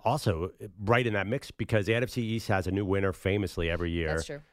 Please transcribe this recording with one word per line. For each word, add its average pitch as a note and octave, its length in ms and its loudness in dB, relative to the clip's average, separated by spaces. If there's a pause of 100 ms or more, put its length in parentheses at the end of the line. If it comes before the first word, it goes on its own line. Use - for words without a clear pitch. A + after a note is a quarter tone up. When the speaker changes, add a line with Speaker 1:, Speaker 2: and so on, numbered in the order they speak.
Speaker 1:
also F#2+ 460 0 (320)
right A#2+ 240 4
in G#2+ 60 -2
that G2 120 0
mix A#2+ 240 -4
because G#2 380 0
the A2+ 80 4
N A#2+ 80 0
F B2 80 -6
C B2+ 100 -4
East A2 280 -2
has F#2+ 180 2
a F2+ 40 -2
new G2+ 140 0
winner G2 260 2
famously F#2 600 0
every E2+ 180 -2
year. E2 200 0
Speaker 2:
That's D#2+ 180 -2
true. - 140 -10 (120)